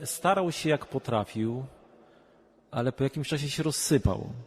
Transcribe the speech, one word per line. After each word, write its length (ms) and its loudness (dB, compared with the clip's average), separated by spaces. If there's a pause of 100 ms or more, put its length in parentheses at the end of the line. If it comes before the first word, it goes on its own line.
starał 460 2
się 180 -2
jak 160 2
potrafił, 760 -2 (1080)
ale 200 0
po 120 -2
jakimś 240 -2
czasie 220 -2
się 140 -2
rozsypał. 680 2 (180)